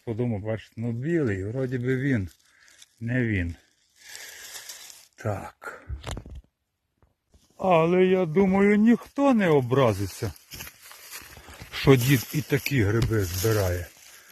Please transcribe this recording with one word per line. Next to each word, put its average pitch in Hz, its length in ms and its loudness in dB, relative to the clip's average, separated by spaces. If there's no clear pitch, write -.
подумав, 117 360 -4
бачите, 107 360 -8
ну 117 160 -4
білий, 120 520 -2
вроді 127 340 -4
би 127 180 -2
він, 127 320 0
не 120 240 -2
він. 90 300 -2
Так. - 680 -10
Але 180 460 4
я 185 220 2
думаю, 196 500 4
ніхто 240 580 2
не 202 140 2
образиться, 117 840 2
що 135 160 6
дід 123 360 2
і 151 80 -2
такі 131 420 -2
гриби 107 420 0
збирає. 90 640 -2